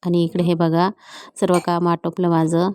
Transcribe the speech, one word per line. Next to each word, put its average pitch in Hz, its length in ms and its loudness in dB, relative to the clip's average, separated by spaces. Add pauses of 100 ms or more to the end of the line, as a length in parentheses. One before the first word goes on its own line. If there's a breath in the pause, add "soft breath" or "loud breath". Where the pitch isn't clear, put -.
आणि 175 180 0
इकडे 170 200 -2
हे 170 100 2
बघा, 165 360 2 (500 loud breath)
सर्व 180 260 2
काम 175 220 0
आटोपलं 170 420 -2
माझं. 165 460 2